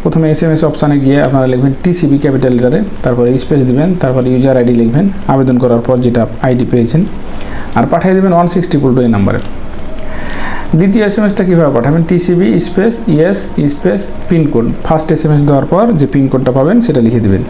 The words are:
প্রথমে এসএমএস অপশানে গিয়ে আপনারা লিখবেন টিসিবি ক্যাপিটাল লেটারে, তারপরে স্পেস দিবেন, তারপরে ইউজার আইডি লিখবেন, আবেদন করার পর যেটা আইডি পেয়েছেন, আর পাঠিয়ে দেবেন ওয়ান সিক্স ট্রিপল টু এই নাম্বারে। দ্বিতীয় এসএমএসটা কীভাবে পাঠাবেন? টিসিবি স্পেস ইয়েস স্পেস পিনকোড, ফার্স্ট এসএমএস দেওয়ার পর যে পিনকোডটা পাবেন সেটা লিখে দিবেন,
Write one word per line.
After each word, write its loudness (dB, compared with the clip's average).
প্রথমে 0
এসএমএস 0
অপশানে 0
গিয়ে 2
আপনারা 0
লিখবেন 0
টিসিবি 0
ক্যাপিটাল 0
লেটারে, 0
তারপরে 0
স্পেস 0
দিবেন, 0
তারপরে 0
ইউজার 2
আইডি 2
লিখবেন, 2
আবেদন 2
করার 2
পর 0
যেটা 0
আইডি 0
পেয়েছেন, 0
আর 0
পাঠিয়ে 0
দেবেন 2
ওয়ান 2
সিক্স -2
ট্রিপল 0
টু 2
এই 2
নাম্বারে। 0
দ্বিতীয় 2
এসএমএসটা 0
কীভাবে 2
পাঠাবেন? 0
টিসিবি 0
স্পেস -2
ইয়েস 0
স্পেস -2
পিনকোড, 0
ফার্স্ট -2
এসএমএস 2
দেওয়ার 2
পর 2
যে 2
পিনকোডটা 0
পাবেন 2
সেটা 0
লিখে 2
দিবেন, 0